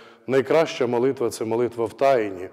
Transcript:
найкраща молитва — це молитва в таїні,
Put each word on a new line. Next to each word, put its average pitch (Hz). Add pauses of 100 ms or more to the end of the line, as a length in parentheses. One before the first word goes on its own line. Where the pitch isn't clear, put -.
(280)
найкраща 135
молитва — 120
це 117
молитва 117
в 101
таїні, 104